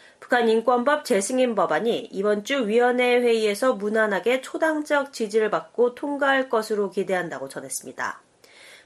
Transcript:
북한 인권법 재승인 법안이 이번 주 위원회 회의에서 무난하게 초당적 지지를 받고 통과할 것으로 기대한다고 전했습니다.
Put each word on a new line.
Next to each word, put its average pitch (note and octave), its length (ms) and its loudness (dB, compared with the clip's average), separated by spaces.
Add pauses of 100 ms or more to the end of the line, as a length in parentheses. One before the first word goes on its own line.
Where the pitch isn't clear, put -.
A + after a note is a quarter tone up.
(200)
북한 A#3+ 300 2
인권법 B3 560 2
재승인 B3 500 0
법안이 F3 560 0
이번 G#3 320 -2
주 C4+ 240 -2
위원회 B3 540 2
회의에서 A3+ 540 2
무난하게 G#3+ 640 0
초당적 D4+ 720 -2
지지를 G#3+ 360 0
받고 A#3+ 460 0
통과할 C4+ 540 0
것으로 G#3+ 400 -2
기대한다고 F3 580 -4
전했습니다. C3 720 -10 (640)